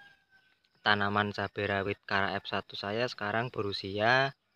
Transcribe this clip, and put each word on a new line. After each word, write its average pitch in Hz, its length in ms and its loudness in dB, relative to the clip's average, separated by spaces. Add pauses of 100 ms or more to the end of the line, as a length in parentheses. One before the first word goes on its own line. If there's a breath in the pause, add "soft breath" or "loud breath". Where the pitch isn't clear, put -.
(840)
Tanaman 104 480 2
cabai 101 320 -4
rawit 101 400 0
Kara 98 320 0
F - 80 -8
satu - 320 -6
saya 113 320 -2
sekarang 113 400 -2
berusia 110 880 0 (180)